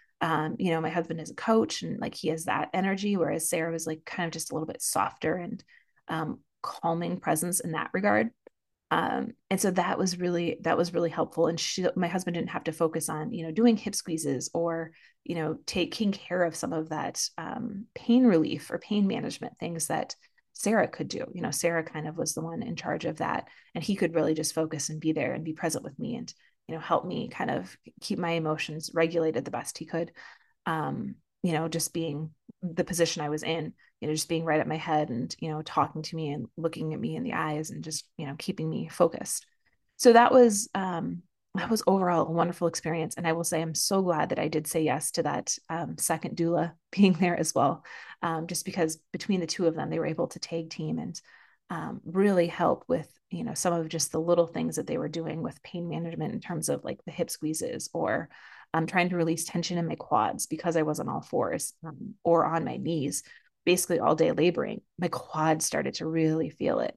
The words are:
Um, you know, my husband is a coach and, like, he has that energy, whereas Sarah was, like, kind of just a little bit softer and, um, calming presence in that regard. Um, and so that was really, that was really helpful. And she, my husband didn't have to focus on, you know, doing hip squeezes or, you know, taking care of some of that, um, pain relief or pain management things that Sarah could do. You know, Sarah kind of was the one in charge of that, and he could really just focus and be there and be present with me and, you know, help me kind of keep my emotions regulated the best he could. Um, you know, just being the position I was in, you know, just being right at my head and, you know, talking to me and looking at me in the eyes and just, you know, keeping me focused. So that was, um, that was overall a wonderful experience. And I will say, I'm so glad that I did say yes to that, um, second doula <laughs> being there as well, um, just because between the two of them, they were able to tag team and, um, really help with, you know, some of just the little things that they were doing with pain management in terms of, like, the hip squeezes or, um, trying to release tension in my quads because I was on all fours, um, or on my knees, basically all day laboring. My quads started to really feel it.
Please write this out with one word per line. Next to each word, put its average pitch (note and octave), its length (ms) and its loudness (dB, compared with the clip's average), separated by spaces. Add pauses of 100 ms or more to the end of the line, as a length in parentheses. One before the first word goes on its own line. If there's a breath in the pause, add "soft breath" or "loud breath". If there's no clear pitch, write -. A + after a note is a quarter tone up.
(220 loud breath)
Um, D#3 380 0
you F#3 100 2
know, D#3+ 100 2
my E3 120 -2
husband E3 280 -2
is D#3 120 -10
a - 40 -16
coach - 460 2
and, E3 180 -6
like, - 140 -4
he - 140 -6
has D#3+ 180 -2
that D3 260 0
energy, F#3+ 460 0
whereas D#3+ 320 0
Sarah E3 220 0
was, D#3+ 160 -4
like, D#3+ 180 -6
kind F3 220 -4
of D#3+ 40 -6
just D#3+ 200 -8
a - 20 -8
little D#3 140 -2
bit - 140 -8
softer - 540 0
and, F3 280 -8 (440 soft breath)
um, D#3+ 320 -4 (220)
calming E3+ 580 -4
presence E3+ 420 0
in E3 100 -6
that - 220 -4
regard. G#3 360 2 (600)
Um, - 440 0 (160)
and F#3+ 100 2
so G3 120 2
that F#3 260 0
was F3+ 200 0
really, F3 440 0
that E3+ 160 2
was E3+ 160 2
really E3+ 160 0
helpful. E3 380 0
And E3 120 0
she, - 260 -2 (100)
my F#3 120 0
husband F3+ 280 -2
didn't E3 160 -4
have E3 140 -4
to D#3+ 60 -2
focus D#3+ 380 0
on, D#3 240 -4
you E3 100 -6
know, D#3+ 80 -6
doing A3 240 6
hip - 200 -4
squeezes D3 580 -4
or, E3 380 -2 (340 soft breath)
you F3 100 -4
know, D#3+ 300 -4
taking G3 480 0
care F3+ 300 -2
of E3 120 0
some - 160 -6
of D#3+ 180 -4
that, - 320 -4 (160)
um, F#3+ 560 -8
pain B3 320 6
relief D#3+ 460 4
or F3 80 -2
pain G#3 260 2
management - 540 -4
things E3 280 -4
that - 280 -4 (380 soft breath)
Sarah G3+ 340 2
could - 220 -6
do. - 240 -6
You F3+ 80 -8
know, D#3+ 100 -4
Sarah E3+ 320 0
kind D#3 240 -8
of E3 100 -8
was D#3 160 -2
the D#3+ 80 -6
one E3 220 -6
in D#3+ 140 -6
charge - 260 -4
of D#3 140 -4
that, - 320 -4 (260 loud breath)
and D#3+ 80 -4
he G3 140 0
could E3 180 2
really E3 180 4
just D#3 220 -2
focus D#3+ 340 -2
and D#3 120 -8
be D#3+ 100 2
there C#3+ 220 0
and D#3+ 100 -4
be D#3+ 100 -4
present D#3+ 300 -4
with - 160 -12
me D#3 160 -4
and, - 180 -8 (340 soft breath)
you E3 80 -8
know, D#3 60 -8
help - 240 2
me E3+ 220 -4
kind - 240 -4
of F3+ 260 -4 (220)
keep - 200 -4
my E3+ 120 0
emotions D#3 640 -2
regulated E3 500 2
the F#3+ 80 -10
best - 260 -6
he D#3 80 -10
could. E3 280 -6 (520 loud breath)
Um, C#3+ 500 -4 (280)
you F3 100 2
know, D#3+ 140 2
just D#3+ 260 -4
being D#3 380 -4 (300)
the E3+ 220 0
position E3 380 0
I D3 80 -2
was D3+ 140 -2
in, D#3+ 300 -2 (280 soft breath)
you - 60 -4
know, D#3 60 2
just D#3 140 -2
being E3 160 0
right D#3 160 4
at - 80 2
my D#3 80 -2
head D3+ 340 2
and, C#3 300 -4
you D#3+ 100 -6
know, D#3 120 -4
talking D#3 400 0
to D#3 140 -8
me D#3 160 -4
and - 160 -6 (100)
looking D#3+ 360 -4
at - 60 -6
me D#3+ 160 -4
in D#3+ 80 -6
the - 100 -4
eyes D#3 360 -2
and D#3 140 -10
just, - 340 -8
you D#3+ 80 -6
know, C#3 120 -8
keeping D#3+ 320 -4
me D#3+ 200 -4
focused. - 560 0 (520)
So A#3+ 160 10
that A#3 180 10
was, A3+ 420 8
um, F3 480 -2 (340)
that F#3+ 140 -2
was A3 180 2
overall F3+ 400 6
a D#3+ 40 -2
wonderful E3+ 360 2
experience. E3 480 -2
And E3+ 120 -2
I D#3+ 60 4
will E3+ 100 0
say, E3 180 0
I'm D#3+ 140 -2
so G3 260 2
glad E3 280 2
that - 100 -2
I D#3 80 2
did D#3 200 -2
say D#3+ 140 0
yes D3 300 0
to E3 120 0
that, - 320 -2 (140)
um, E3 280 -6
second - 380 -2
doula E3 380 2 (100)
<laughs> - 80 -20
being F#3+ 220 8
there F3 240 2
as - 180 0
well, D#3 300 2 (380 loud breath)
um, E3 240 -2
just F3 180 -6
because E3 320 0 (160)
between F#3 260 0
the E3 80 -2
two F3 200 2
of E3 80 2
them, D3+ 140 -4
they D#3+ 100 -2
were D#3 80 0
able D#3+ 220 -2
to - 100 -14
tag E3 320 -6
team D#3 280 -4
and, D#3+ 220 -8 (480 soft breath)
um, D#3+ 340 -8
really F#3 440 4
help - 400 2
with, - 240 -2 (180)
you E3+ 140 -6
know, D3 100 -6
some F3 200 0
of E3 160 -2
just D#3+ 220 -4
the D#3+ 100 0
little E3+ 260 4
things E3 280 -4
that - 120 -4
they D#3 100 -2
were D#3 120 -4
doing D#3+ 340 -6
with - 200 -8
pain F3 240 -8
management E3 460 -4
in - 60 -4
terms D#3+ 300 -4
of, C#3+ 140 -2
like, - 220 -8
the E3 60 -12
hip E3 180 -2
squeezes - 640 -6
or, D#3+ 360 -2 (440 loud breath)
um, D#3+ 120 2
trying F3+ 240 2
to F3+ 60 -2
release E3 300 0
tension F3 320 -2
in E3+ 100 0
my E3 80 -4
quads - 500 0
because E3 320 0
I D#3 60 4
was D3+ 160 0
on C#3 100 -4
all D3+ 120 -4
fours, - 520 -2 (100)
um, - 400 -12
or E3+ 220 6
on E3 200 0
my - 120 -6
knees, D3 460 -2 (420 loud breath)
basically F3 340 4
all D#3+ 160 4
day D#3+ 160 4
laboring. E3+ 500 2 (160)
My F3 100 0
quads D#3+ 580 0
started - 300 -2
to D#3+ 120 -4
really D#3+ 420 2
feel - 300 0
it. - 180 -2